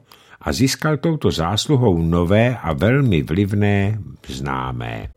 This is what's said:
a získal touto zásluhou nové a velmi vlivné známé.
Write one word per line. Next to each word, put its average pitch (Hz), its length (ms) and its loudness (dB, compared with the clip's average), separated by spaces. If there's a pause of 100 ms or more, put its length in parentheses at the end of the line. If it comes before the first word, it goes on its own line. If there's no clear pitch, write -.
(420)
a - 120 -4
získal 135 440 0
touto 156 340 0
zásluhou 98 680 2
nové 87 560 2
a 82 160 -4
velmi 101 500 2
vlivné 101 760 0 (280)
známé. 64 880 -8